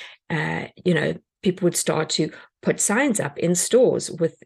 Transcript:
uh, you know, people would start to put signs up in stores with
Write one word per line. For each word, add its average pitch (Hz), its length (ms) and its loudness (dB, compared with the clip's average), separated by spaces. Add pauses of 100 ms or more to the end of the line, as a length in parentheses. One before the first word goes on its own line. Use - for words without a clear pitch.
(300)
uh, 160 380 -4 (180)
you 180 80 4
know, 151 220 0 (260)
people 175 240 0
would 170 100 2
start 156 360 -2
to 156 200 -2 (320)
put - 180 0
signs 233 380 0
up 156 180 -6
in 170 160 2
stores 208 560 2
with 165 260 -2 (100)